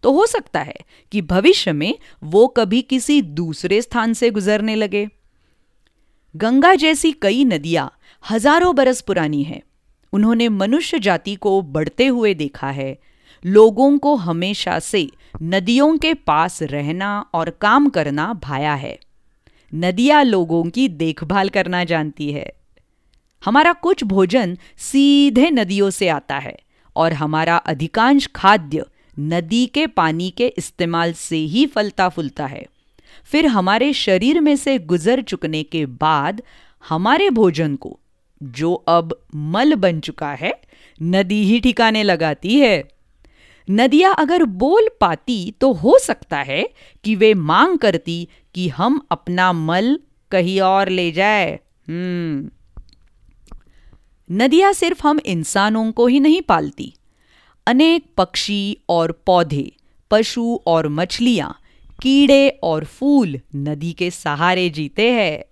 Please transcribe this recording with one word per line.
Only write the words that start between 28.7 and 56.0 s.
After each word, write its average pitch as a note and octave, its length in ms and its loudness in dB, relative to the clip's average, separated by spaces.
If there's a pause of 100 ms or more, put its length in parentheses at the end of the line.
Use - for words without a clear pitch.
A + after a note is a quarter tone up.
नदी E3+ 500 -2
के D4+ 220 -4
पानी E3+ 420 -2
के A#3+ 180 -2
इस्तेमाल E3+ 680 -4
से D#3+ 320 -4
ही A3 200 0
फलता G3+ 420 -2
फूलता D3 380 -8
है। C3+ 200 -14 (640)
फिर D#4 160 2
हमारे A3+ 480 2
शरीर A#3 460 2
में D4 160 4
से C4+ 240 -2
गुजर F3+ 420 0
चुकने D#3 420 -6
के D#3 220 -6
बाद D3+ 560 -2 (420)
हमारे B3+ 460 0
भोजन E3 460 0
को, - 240 -16 (400)
जो C#3+ 340 -4
अब E3 460 -2 (140)
मल F#3 400 0
बन F3+ 260 0
चुका D3 320 -10
है, D3+ 300 -8 (380)
नदी F#3+ 440 0
ही A3 160 2
ठिकाने A3 420 2
लगाती F3 540 0
है। A3 320 2 (800)
नदियाँ C#4+ 500 4
अगर E4 260 2
बोल C#4+ 440 2 (120)
पाती F#3+ 600 -2
तो C4 140 2
हो G#3+ 240 4
सकता - 400 -2
है C#3 360 -4 (300)
कि G#3+ 120 -2
वे G#3+ 180 4
मांग G3 440 2
करती E3+ 500 -2 (260)
कि F3+ 160 -4
हम B3 400 -2
अपना F3+ 420 -2
मल F3+ 480 -2 (320)
कहीं F#3 300 0
और G3 260 2
ले F3+ 240 -2
जाए। F#3+ 480 0 (280)
हम्म। E3+ 640 -6 (1800)
नदियाँ C4+ 420 4
सिर्फ F4 340 -2
हम D4+ 140 2
इंसानों G#3+ 720 -2
को A#3+ 140 2